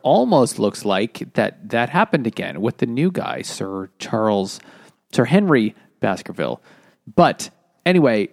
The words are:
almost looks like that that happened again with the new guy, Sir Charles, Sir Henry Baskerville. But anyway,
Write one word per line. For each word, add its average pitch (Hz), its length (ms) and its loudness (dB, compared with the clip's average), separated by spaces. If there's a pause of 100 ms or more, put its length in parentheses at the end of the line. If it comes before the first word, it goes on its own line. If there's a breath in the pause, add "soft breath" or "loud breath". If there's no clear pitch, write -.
almost 165 560 2
looks - 280 -2
like 101 480 -4
that 107 340 -4
that 120 220 -2
happened 170 360 0
again 92 360 -8
with 120 160 -4
the 123 80 -2
new 139 260 -2
guy, - 300 -6
Sir 95 560 -8
Charles, 104 600 -2 (540 soft breath)
Sir 123 140 2
Henry 143 480 2 (260 soft breath)
Baskerville. 85 600 -4 (540 soft breath)
But - 360 2 (360)
anyway, 135 460 4